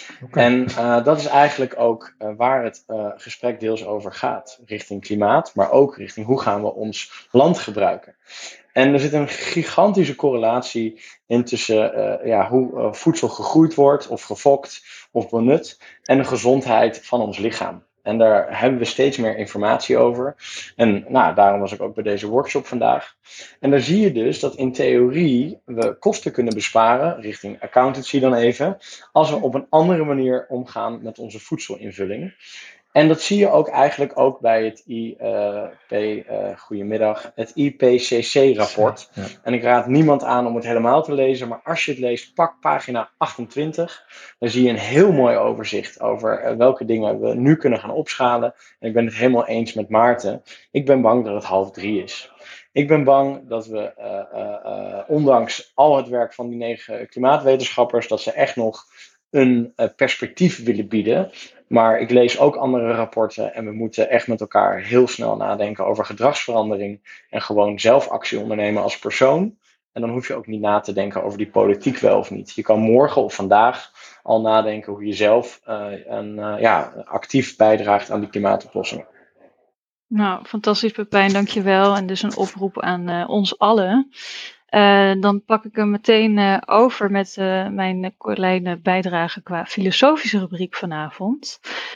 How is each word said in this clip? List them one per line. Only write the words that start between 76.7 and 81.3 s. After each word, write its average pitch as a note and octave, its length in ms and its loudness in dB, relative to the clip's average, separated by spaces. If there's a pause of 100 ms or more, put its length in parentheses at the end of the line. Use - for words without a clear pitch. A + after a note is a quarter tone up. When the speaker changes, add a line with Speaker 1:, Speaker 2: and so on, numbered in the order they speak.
Speaker 2:
actief - 500 -4
bijdraagt G#2 560 2
aan G#2 80 -4
die G#2 100 -8
klimaatoplossing. - 760 -4 (1000)
Speaker 4:
Nou, G#3 380 -2
fantastisch G#3 460 -2
Pepijn, G3+ 420 0